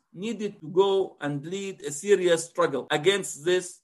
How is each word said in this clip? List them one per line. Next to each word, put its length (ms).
needed 480
to 80
go 520
and 240
lead 380
a 80
serious 540
struggle 460
against 540
this 400